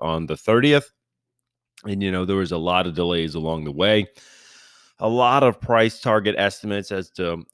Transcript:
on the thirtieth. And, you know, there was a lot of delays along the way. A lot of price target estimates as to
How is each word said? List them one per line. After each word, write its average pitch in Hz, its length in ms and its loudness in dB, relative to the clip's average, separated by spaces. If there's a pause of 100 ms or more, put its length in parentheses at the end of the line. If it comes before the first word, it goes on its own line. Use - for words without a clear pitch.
on 82 240 -4
the 76 100 -6
thirtieth. 139 540 2 (960)
And, 101 180 -4
you 98 80 0
know, 92 140 -2
there 95 100 -2
was 95 160 -2
a 85 80 -4
lot 87 300 0
of 80 80 -8
delays 85 400 -2
along 80 260 -4
the 76 80 -8
way. 98 380 2 (880)
A 110 120 -2
lot 123 320 4
of 123 180 2
price 113 400 2
target 107 380 2
estimates 101 520 -4
as 95 200 -6
to 85 440 -6